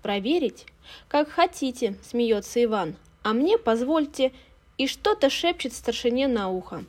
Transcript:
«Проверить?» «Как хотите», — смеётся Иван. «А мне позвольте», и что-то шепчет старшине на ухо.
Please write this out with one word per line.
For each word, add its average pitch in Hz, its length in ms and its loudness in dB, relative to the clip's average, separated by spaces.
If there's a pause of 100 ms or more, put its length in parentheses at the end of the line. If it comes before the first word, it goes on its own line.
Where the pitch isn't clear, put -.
«Проверить?» 214 640 -2 (420)
«Как 294 220 2
хотите», — 262 720 0
смеётся 233 640 0
Иван. 196 300 -2 (280)
«А 214 100 0
мне 320 240 4
позвольте», 262 720 0 (460)
и 269 100 0
что-то 415 420 2
шепчет 339 440 -2
старшине 240 540 -2
на 208 220 0
ухо. 185 400 -8